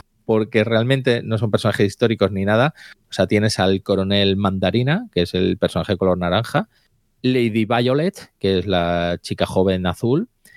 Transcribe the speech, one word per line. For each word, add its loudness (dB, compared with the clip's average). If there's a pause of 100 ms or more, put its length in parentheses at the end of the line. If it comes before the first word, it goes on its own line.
(260)
porque 2
realmente 0
no -2
son -2
personajes 0
históricos 0
ni -2
nada. 2 (340)
O -18
sea, 0
tienes 0
al 2
coronel 0
Mandarina, 0
que 0
es -4
el 0
personaje -2
de -2
color 0
naranja, -2 (540)
Lady 0
Violet, -2
que 0
es -4
la 0
chica -4
joven 0
azul, -2 (300)